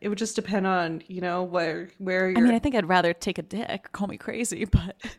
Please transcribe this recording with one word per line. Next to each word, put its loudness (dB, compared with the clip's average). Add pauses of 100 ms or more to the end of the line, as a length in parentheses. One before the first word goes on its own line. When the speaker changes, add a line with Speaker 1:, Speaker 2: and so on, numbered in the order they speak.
Speaker 1:
it -6
would -2
just -4
depend 0
on, 0
you -10
know, 0
where, -2
where 0
Speaker 2:
I 0
Speaker 1:
you're 4
Speaker 2:
mean, 8
I 2
think 0
I'd 2
rather 4
take -4
a -4
dick. -8
Call -6
me -8
crazy, -6
but 2 (240)